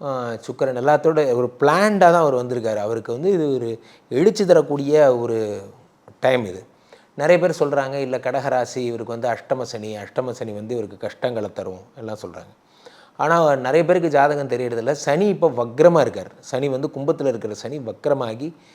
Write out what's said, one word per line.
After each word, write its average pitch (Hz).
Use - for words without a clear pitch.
ஆ, 127
சுக்கிரன் 123
எல்லாத்தோட 147
ஒரு 123
பிளான்டா 190
தான் 175
அவர் 139
வந்திருக்காரு. 113
அவருக்கு 110
வந்து 156
இது 151
ஒரு 117
எழுச்சி 190
தரக்கூடிய 143
ஒரு 110
டைம் 127
இது. 92
நிறைய 160
பேர் 170
சொல்றாங்க, 139
"இல்ல, 131
கடகராசி, 127
இவருக்கு 117
வந்து 120
அஷ்டம 123
சனி, 107
அஷ்டம 123
சனி 113
வந்து 107
இவருக்கு 107
கஷ்டங்களை 110
தரும்" 95
எல்லாம் 110
சொல்றாங்க. 82
ஆனா, 156
நிறைய 135
பேருக்கு 170
ஜாதகம் 143
தெரியறதில்ல. 120
சனி 151
இப்ப 175
வக்ரமா 135
இருக்கார். 98
சனி 135
வந்து 139
கும்பத்துல 143
இருக்கிற 110
சனி 135
வக்ரமாகி, 127